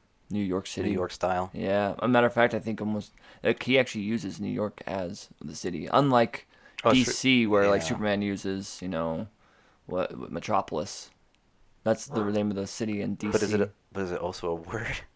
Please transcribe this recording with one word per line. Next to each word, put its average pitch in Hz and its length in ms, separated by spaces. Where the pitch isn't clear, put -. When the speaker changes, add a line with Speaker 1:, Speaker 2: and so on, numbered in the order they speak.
Speaker 1:
New 104 140
York 95 240
City. 101 220
Speaker 2:
New 101 60
York 90 160
style? 90 420
Speaker 1:
Yeah. 98 460
A - 80
matter 120 200
of - 60
fact, 120 200
I 110 60
think 110 200
almost, 107 320
like, 113 200
he 127 140
actually 123 260
uses 101 360
New 101 120
York 101 360
as 95 400
the 78 120
city, 87 360
unlike 127 560
Speaker 2:
Oh, 117 80
Speaker 1:
D 127 100
C, 123 400
Speaker 2:
sure. 107 60
Speaker 1:
where, 101 200
like, 101 120
Speaker 2:
Yeah. - 80
Speaker 1:
Superman 104 320
uses, 98 600
you 90 60
know, 82 400
what, - 320
what, 64 140
Metropolis. 95 800
That's 110 220
the 113 180
name 104 280
of 98 40
the 98 120
city 107 340
in 98 140
D 104 120
C. 104 60
Speaker 2:
But 107 100
is 104 100
it 104 80
a, 101 80
but 98 120
is 90 80
it 87 100
also 90 300
a 85 40
word? 90 320